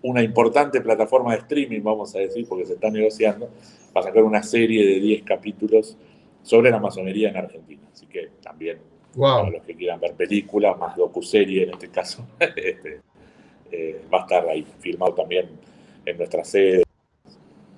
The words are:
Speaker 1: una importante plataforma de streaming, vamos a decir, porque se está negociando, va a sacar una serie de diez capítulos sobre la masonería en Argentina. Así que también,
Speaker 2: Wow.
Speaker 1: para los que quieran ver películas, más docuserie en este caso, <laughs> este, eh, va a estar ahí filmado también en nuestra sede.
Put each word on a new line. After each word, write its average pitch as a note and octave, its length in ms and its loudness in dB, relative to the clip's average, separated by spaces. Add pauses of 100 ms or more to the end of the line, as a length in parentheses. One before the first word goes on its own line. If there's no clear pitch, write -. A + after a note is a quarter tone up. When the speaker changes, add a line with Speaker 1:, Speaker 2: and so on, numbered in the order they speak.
Speaker 1:
una B2 180 0
importante A#2 600 2
plataforma A2+ 520 2
de G#2 60 -2
streaming, B2+ 420 -4
vamos G#2+ 340 -4
a F#2+ 40 -4
decir, F#2+ 280 -6
porque F#2 180 -6
se F#2 80 -8
está G#2+ 160 -2
negociando, G#2+ 600 0 (460)
va F#2 60 2
a - 20 -6
sacar G2+ 200 4
una G#2+ 180 2
serie A2+ 440 2
de G2 140 4
diez G#2+ 240 0
capítulos G#2+ 760 0 (440)
sobre A#2 300 6
la A2 80 0
masonería G2 500 -2
en F#2+ 80 -8
Argentina. D#2+ 440 -14 (100)
Así - 140 -20
que F2 240 -12 (120)
también, D#2+ 360 -10 (380)
Speaker 2:
Wow. B2+ 280 2
Speaker 1:
para G2 80 -2
los E2 120 -10
que E2 120 -16
quieran E2+ 240 -6
ver E2+ 140 -4
películas, G2+ 680 0
más E2+ 160 -8
docuserie F#2 680 0
en F2 60 -2
este - 200 -16
caso, - 440 -8
<laughs> - 60 -20
este, - 600 -6 (720)
eh, D#2+ 300 -10 (100)
va F#2 80 0
a - 20 -2
estar E2+ 280 -2
ahí D#2 160 -6 (140)
filmado F2 340 -4
también F2+ 360 -6 (540)
en F2 140 -8
nuestra E2+ 260 -6
sede. F#2+ 400 2 (960)